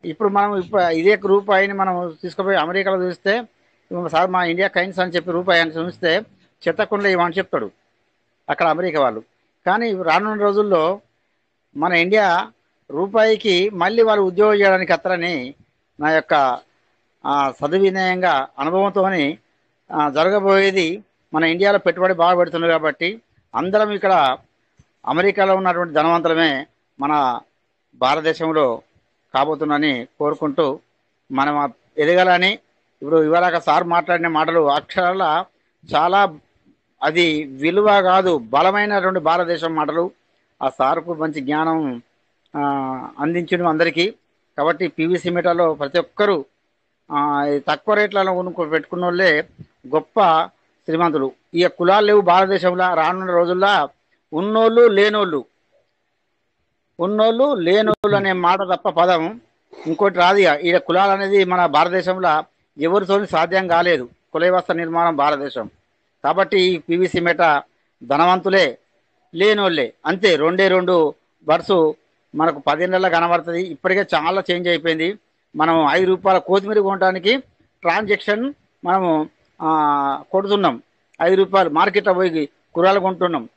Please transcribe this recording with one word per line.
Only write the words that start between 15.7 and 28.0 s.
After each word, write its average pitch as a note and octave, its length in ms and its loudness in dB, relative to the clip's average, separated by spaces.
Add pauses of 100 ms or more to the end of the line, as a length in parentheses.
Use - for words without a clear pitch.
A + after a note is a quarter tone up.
నా D3+ 100 0
యొక్క, D3+ 500 0 (640)
ఆ, C#3+ 340 -2
సవినయంగా F#3 880 0 (100)
అనుభవంతోని, F#3 800 -2 (540)
ఆ, D3+ 180 -2
జరగబోయేది F#3+ 920 0 (300)
మన D#3+ 100 0
ఇండియాలో F#3+ 340 2
పెట్టుబడి F3+ 360 0
బాగా F3 220 2
పెడుతున్నారు E3+ 360 0
కాబట్టి E3 500 -2 (320)
అందరం F#3+ 360 0
ఇక్కడ F3 480 0 (680)
అమెరికాలో F#3+ 500 2
ఉన్నటువంటి F3 380 -2
ధనవంతులమే D#3+ 720 0 (340)
మన C#3 400 -2 (540)
భారతదేశంలో D3+ 880 -2 (520)